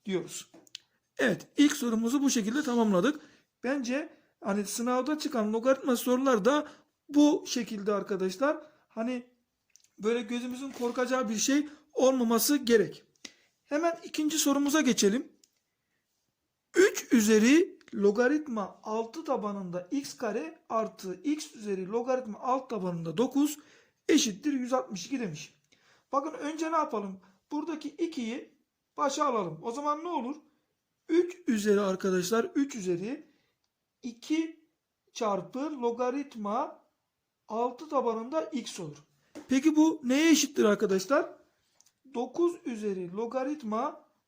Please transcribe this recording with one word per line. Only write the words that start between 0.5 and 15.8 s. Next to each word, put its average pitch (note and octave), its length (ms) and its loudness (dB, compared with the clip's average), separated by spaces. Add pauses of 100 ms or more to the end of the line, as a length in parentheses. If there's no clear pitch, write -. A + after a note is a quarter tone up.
Evet, G3+ 280 0 (100)
ilk D4 200 6
sorumuzu A#3 460 0
bu C#4 80 4
şekilde A#3+ 320 0
tamamladık. A#3 580 2 (440)
Bence C4+ 480 -4 (280)
hani G3+ 240 -2
sınavda B3 540 -2
çıkan G#3+ 340 -2
logaritma C4 440 2
sorular B3 480 2
da D4 240 2 (400)
bu D4 380 6
şekilde G#3+ 460 -4
arkadaşlar. G3 640 -2 (320)
Hani A#3+ 380 -6 (720)
böyle A#3 240 0
gözümüzün B3 500 -6
korkacağı B3 560 -2
bir A3 80 -2
şey C#4+ 320 2 (240)
olmaması B3+ 640 4
gerek. A3+ 480 2 (600)
Hemen E4 380 0
ikinci D#4 360 -2
sorumuza C#4+ 420 2
geçelim. A#3+ 520 2 (1400)